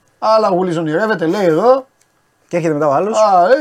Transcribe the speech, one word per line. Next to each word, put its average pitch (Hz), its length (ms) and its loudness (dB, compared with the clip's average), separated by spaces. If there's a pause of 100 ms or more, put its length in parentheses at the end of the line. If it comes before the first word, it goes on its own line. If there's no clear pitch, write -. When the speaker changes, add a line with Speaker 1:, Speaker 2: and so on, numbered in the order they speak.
(180)
Speaker 1:
Αλλά 220 300 0
ο 190 60 0
Γουλής 175 220 -2
ονειρεύεται, 170 500 -2
λέει 196 180 -2
εδώ. 220 420 2 (640)
Speaker 2:
Και - 80 -6
έρχεται 160 180 -2
μετά 147 120 -2
ο 143 60 0
άλλος. 196 260 -2
Speaker 1:
Α, 190 280 4 (140)